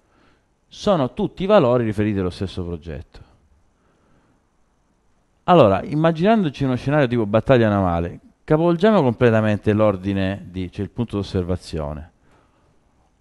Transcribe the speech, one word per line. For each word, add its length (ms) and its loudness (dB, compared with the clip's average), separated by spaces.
Sono 460 -2
tutti 320 -6
valori 400 4
riferiti 340 -2
allo 120 -2
stesso 340 -10
progetto. 560 -12
Allora, 380 6
immaginandoci 800 0
uno 140 -2
scenario 320 0
tipo 180 0
battaglia 420 2
navale, 520 -2
capovolgiamo 580 2
completamente 720 2
l'ordine 760 -2
di, 220 -10
cioè 140 -8
il 60 -12
punto 260 -6
d'osservazione. 920 -6